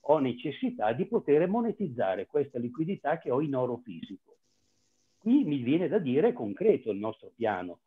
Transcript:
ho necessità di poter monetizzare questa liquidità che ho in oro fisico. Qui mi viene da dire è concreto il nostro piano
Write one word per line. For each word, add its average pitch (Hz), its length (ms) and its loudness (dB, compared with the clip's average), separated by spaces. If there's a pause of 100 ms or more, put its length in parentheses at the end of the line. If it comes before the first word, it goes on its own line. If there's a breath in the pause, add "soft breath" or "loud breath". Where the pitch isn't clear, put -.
ho 151 100 6
necessità 131 720 -2
di 151 120 -2
poter 175 440 2
monetizzare 123 760 -2
questa 143 320 -2
liquidità 151 600 -4
che 151 120 -8
ho 131 100 2
in 143 160 -2
oro 123 280 -2
fisico. - 520 -16 (840)
Qui 269 260 4
mi 147 140 0
viene 147 300 2
da 175 100 0
dire 156 300 2
è - 40 2
concreto 127 600 0
il 98 60 -6
nostro 107 360 -8
piano 90 520 -4